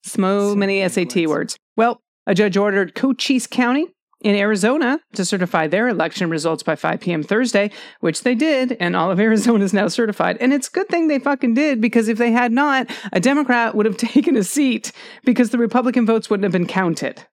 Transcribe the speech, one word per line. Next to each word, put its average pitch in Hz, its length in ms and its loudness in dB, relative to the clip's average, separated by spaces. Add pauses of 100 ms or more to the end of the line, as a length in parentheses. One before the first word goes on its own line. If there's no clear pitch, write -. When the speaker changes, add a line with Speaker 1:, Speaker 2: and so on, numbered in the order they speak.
Speaker 1:
Smo 202 440 0
Speaker 2:
So 208 60 -2
Speaker 1:
many 196 240 0
Speaker 2:
many - 20 0
Speaker 1:
S 180 160 -2
A 180 80 0
T 170 220 -2
Speaker 2:
words. - 260 -2
Speaker 1:
words. - 40 -14 (200)
Well, 233 240 0 (240)
a 196 100 0
judge 196 220 2
ordered 196 360 0
Cochise 262 540 -2
County 254 400 0 (340)
in 208 140 2
Arizona 214 640 0 (140)
to 190 100 -4
certify 175 440 0
their 202 200 0
election 170 400 -2
results 160 360 -2
by 156 120 -2
five 160 240 -4
P 175 140 -4
M 160 80 -2
Thursday, 208 480 0 (300)
which - 240 -2
they 247 100 2
did, 254 460 0
and 175 160 -2
all 180 160 0
of 180 80 0
<laughs> 220 80 4
Arizona 220 360 4
is 190 100 0
now 208 140 2
certified. 208 520 0
And 254 120 2
it's 285 160 0
a - 40 -14
good 403 180 -4
thing 339 180 0
they 285 120 0
fucking 269 340 0
did, 277 260 2
because 226 280 2
if 226 100 -2
they 233 140 2
had 240 200 2
not, 269 380 0 (240)
a 190 60 2
Democrat 247 560 2
would 208 100 2
have 220 120 0
<laughs> - 180 -4
taken 294 200 4
a 202 80 2
seat 262 480 -2 (320)
because 240 280 2
the 247 80 -2
Republican 240 480 0
votes 226 240 0
wouldn't 202 140 0
have 185 60 0
been 175 140 0
counted. 165 680 -4